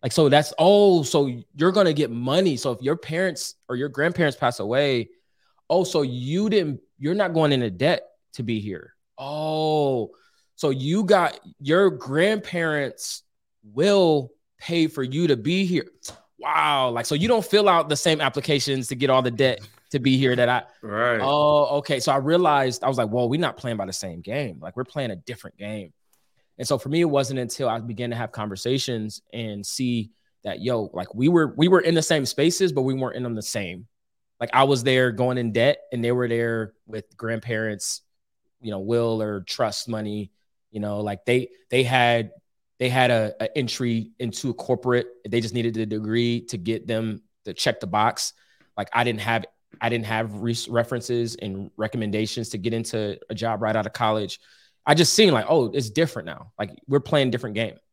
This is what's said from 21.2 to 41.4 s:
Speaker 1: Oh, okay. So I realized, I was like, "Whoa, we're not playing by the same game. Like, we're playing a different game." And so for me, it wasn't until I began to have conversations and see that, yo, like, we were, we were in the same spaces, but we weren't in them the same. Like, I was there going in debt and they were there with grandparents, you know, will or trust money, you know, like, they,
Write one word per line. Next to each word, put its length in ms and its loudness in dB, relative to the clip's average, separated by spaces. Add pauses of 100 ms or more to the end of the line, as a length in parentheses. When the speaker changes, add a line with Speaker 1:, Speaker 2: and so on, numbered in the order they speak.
Speaker 1:
Oh, 580 4
okay. 200 -4
So 120 0
I 60 4
realized, 680 2
I 40 0
was 100 0
like, 120 0
"Whoa, 160 0
we're 140 0
not 180 -2
playing 200 -6
by 80 -4
the 80 -10
same 280 -10
game. 400 -8
Like, 160 -12
we're 80 -6
playing 260 -8
a 60 -10
different 400 -16
game." 360 -12 (640)
And 100 -8
so 100 0
for 120 -8
me, 120 0
it 40 4
wasn't 340 0
until 300 -4
I 100 -2
began 320 -8
to 40 -6
have 160 -6
conversations 920 -4 (120)
and 320 -8
see 460 -4 (320)
that, 180 -8
yo, 320 -2
like, 200 -8
we 140 2
were, 300 4
we 100 6
were 140 8
in 140 2
the 60 4
same 240 2
spaces, 460 0
but 120 0
we 100 0
weren't 220 -4
in 80 -6
them 120 -6
the 60 -6
same. 460 -8 (520)
Like, 140 0
I 100 8
was 200 4
there 280 4
going 260 0
in 160 -2
debt 260 4 (120)
and 120 -4
they 80 0
were 160 0
there 460 -2 (120)
with 200 -12 (120)
grandparents, 840 -6 (600)
you 100 -8
know, 80 -6
will 420 0
or 200 -4
trust 480 -4
money, 420 -6 (400)
you 80 -8
know, 220 -4
like, 240 -6
they, 240 0 (200)